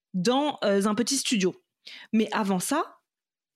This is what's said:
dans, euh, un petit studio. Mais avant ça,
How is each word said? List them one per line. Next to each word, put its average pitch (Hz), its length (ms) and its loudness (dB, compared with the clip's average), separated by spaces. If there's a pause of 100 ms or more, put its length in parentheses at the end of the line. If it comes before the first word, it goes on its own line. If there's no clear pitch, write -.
(140)
dans, 254 500 0
euh, 202 220 2
un 214 80 2
petit 240 240 0
studio. 185 380 0 (580)
Mais 220 200 2
avant 196 260 0
ça, - 400 -4 (560)